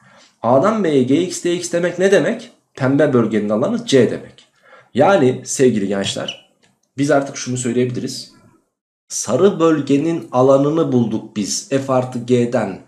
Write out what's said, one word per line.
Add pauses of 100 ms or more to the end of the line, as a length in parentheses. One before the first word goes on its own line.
(440)
A'dan
B'ye
G
X,
D
X
demek
ne
demek? (240)
Pembe
bölgenin
alanı
C
demek. (460)
Yani
sevgili
gençler, (480)
biz
artık
şunu
söyleyebiliriz. (760)
Sarı
bölgenin
alanını
bulduk
biz
F
artı
G'den,